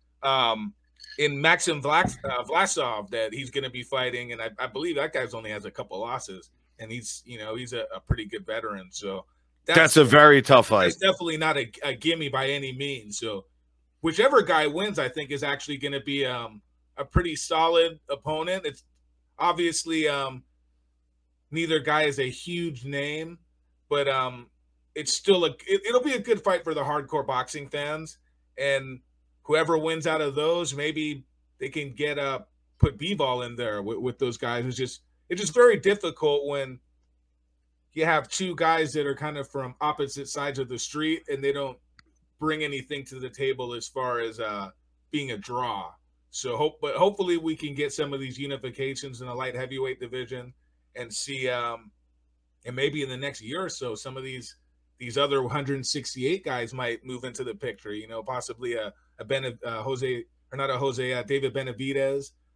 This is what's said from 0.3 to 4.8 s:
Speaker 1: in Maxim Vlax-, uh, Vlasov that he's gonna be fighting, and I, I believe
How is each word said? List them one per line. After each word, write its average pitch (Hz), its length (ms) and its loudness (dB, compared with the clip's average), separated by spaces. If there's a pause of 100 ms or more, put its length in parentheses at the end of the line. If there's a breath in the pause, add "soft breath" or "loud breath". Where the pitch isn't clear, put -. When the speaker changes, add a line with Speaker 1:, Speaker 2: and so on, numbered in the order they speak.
Speaker 1:
in 143 220 0
Maxim 160 420 4
Vlax-, 151 440 2
uh, 123 180 -2
Vlasov 127 680 0
that 110 220 -2
he's 127 160 -8
gonna 135 200 -4
be 123 140 -10
fighting, 123 500 -2
and 113 80 -10
I, 113 160 -6
I 127 100 -4
believe 147 280 -4